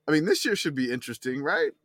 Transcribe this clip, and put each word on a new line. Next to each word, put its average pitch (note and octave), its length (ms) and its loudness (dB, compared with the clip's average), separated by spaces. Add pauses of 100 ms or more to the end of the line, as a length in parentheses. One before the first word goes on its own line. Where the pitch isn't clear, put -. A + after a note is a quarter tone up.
I D3 40 4
mean, D#3 120 6
this D4 220 2
year G#3 100 2
should D3+ 180 -2
be B2+ 160 -2
interesting, B2+ 520 -6
right? D#3 300 0 (120)